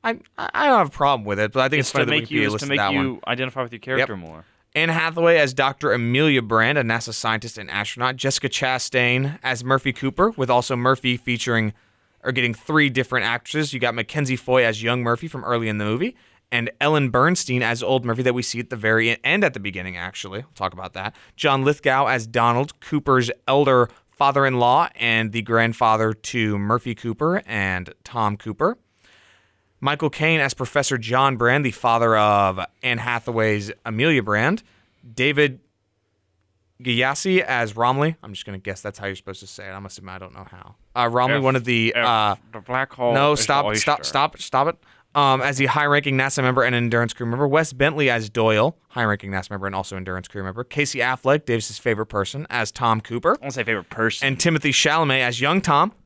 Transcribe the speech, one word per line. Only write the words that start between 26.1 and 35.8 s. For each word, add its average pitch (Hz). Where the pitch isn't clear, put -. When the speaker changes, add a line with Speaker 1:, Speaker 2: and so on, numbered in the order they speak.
Speaker 1:
to 107
Murphy 113
Cooper 147
and 95
Tom 107
Cooper. 147
Michael 143
Caine 160
as 139
Professor 135
John 123
Brand, 127
the 123
father 117
of 101
Anne 123
Hathaway's 110
Amelia 123
Brand. 110
David 139